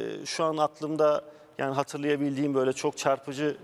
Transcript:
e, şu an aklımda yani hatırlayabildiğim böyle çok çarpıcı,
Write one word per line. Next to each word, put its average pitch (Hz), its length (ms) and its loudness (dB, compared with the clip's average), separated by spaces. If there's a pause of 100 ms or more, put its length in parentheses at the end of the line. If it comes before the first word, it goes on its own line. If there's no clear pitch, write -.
(220)
e, 151 40 -12
şu - 180 -2
an 160 120 0
aklımda 151 680 2 (340)
yani 135 160 -2
hatırlayabildiğim 143 800 0
böyle 131 180 4
çok 143 260 -2
çarpıcı, 139 640 0